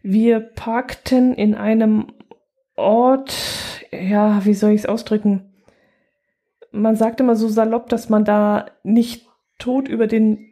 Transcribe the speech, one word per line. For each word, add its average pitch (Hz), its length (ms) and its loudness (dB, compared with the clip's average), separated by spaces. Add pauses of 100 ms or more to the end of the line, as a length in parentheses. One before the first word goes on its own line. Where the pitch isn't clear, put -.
Wir 220 380 2
parkten 254 960 -2
in 208 180 2
einem 214 540 0 (680)
Ort, 254 560 0 (600)
ja, 208 520 0
wie 208 120 4
soll 214 160 2
ich's 208 160 0
ausdrücken? 208 680 -2 (1160)
Man 220 240 0
sagt 226 240 -2
immer 247 160 2
so 220 120 -2
salopp, 226 420 -2
dass 233 200 -4
man 214 160 2
da 208 400 0 (160)
nicht 226 460 0 (320)
tot 269 280 -4
über 220 200 -2
den 220 440 0